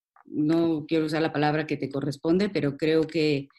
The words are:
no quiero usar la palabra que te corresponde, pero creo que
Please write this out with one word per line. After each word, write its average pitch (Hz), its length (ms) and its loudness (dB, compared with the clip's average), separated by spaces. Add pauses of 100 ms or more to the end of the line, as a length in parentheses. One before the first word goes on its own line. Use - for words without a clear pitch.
(260)
no 160 600 0
quiero 160 200 0
usar 151 160 0
la 160 100 0
palabra 151 340 0
que 147 100 -4
te 139 140 -6
corresponde, 160 580 0
pero 147 280 -2
creo 160 300 2
que 151 420 0 (100)